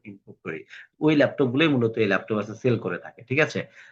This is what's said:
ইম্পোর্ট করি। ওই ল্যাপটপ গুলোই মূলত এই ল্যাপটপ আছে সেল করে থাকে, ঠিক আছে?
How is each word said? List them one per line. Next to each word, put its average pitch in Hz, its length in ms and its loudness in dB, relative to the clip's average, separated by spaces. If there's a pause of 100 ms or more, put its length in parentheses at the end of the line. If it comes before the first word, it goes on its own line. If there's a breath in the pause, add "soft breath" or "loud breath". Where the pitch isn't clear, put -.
ইম্পোর্ট 101 380 -20
করি। 82 200 -10 (360 loud breath)
ওই 151 160 4
ল্যাপটপ 139 300 2
গুলোই 139 220 2
মূলত 120 300 2
এই 110 100 2
ল্যাপটপ 98 300 0
আছে 104 180 -6
সেল 117 220 0
করে 90 200 -6
থাকে, - 240 -16
ঠিক 131 180 -2
আছে? - 200 0 (320 loud breath)